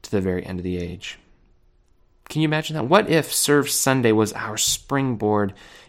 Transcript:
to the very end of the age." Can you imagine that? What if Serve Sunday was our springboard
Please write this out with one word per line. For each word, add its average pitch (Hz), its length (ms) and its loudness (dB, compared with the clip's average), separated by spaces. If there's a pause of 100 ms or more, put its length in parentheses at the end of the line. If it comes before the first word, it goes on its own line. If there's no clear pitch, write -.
to - 100 -14
the 104 100 0
very 92 240 -2
end 92 140 -8
of 87 60 -8
the 90 120 -4
age." 87 400 -10 (1120)
Can 151 120 -2
you 156 60 2
imagine 156 280 -4
that? 151 100 -4
What 190 240 4
if 156 240 2
Serve 147 360 2
Sunday 131 420 2
was 107 220 2
our 107 220 -8
springboard 104 960 -2 (360)